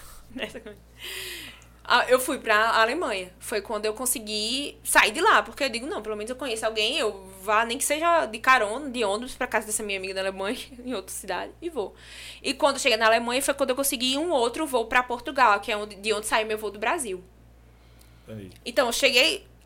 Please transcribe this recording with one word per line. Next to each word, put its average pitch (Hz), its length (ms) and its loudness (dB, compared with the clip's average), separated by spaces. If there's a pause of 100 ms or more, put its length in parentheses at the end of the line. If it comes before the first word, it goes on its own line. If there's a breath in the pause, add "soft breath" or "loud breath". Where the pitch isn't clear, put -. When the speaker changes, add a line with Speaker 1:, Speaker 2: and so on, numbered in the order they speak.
Speaker 1:
<laughs> - 320 -20
nessa - 240 -10
coisa. 208 180 -18 (1120 loud breath)
Ah, 240 220 4
eu 254 100 6
fui 254 200 -2
pra 220 420 4
Alemanha. 226 560 0
Foi 214 240 -4
quando 208 240 -6
eu 214 80 0
consegui 226 880 -4
sair - 280 4
de 233 100 -4
lá. 302 220 6
Porque 226 200 -6
eu 269 60 0
digo, 226 160 -6
não, 330 160 -6
pelo 214 140 -6
menos 214 160 -8
eu 254 40 -6
conheço 233 300 -6
alguém. 220 320 0
Eu 202 300 -4 (160)
vá, 214 200 2
nem 233 140 -4
que 269 60 -4
seja 311 420 2
de 226 140 -10
carona, 254 500 4
de 240 140 -2
ônibus 214 320 -2
pra 254 100 -4
casa 220 220 -2
dessa 214 160 -4
minha 196 160 -4
amiga 190 160 -8
da 190 60 -4
Alemanha, 196 360 -4 (120)
<laughs> 247 140 -18
em 254 120 -6
outra 190 180 -8
cidade, 196 380 -8 (100)
e 339 80 -8
vou. 247 240 -6 (480 loud breath)
E 277 140 -2
quando 269 240 2
cheguei 240 180 4
na 226 80 4
Alemanha, 240 340 4
foi 277 140 0
quando 277 160 0
eu 247 60 2
consegui 262 420 0
um 339 140 -2
outro 254 340 0
voo 233 220 0
pra 254 160 4
Portugal, 247 560 2
que 214 120 -6
é 214 60 0
onde, 208 180 -8
de 202 160 -2
onde 208 140 0
saiu 220 220 0
meu 214 100 -2
voo 214 140 -6
do 208 80 -14
Brasil. 220 440 -2 (1040)
Speaker 2:
Entendi. 104 220 -12 (160)
Speaker 1:
Então, 240 220 2
eu 233 60 -2
cheguei, 302 520 4 (200)